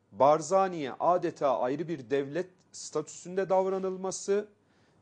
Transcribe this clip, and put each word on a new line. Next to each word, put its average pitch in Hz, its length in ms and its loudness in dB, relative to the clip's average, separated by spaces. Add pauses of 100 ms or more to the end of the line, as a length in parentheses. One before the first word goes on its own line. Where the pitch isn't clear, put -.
(120)
Barzani'ye 156 880 2
adeta 156 600 2
ayrı 143 280 -2
bir 139 220 -8
devlet 143 400 -2 (220)
statüsünde 175 800 -8
davranılması 190 960 -2 (540)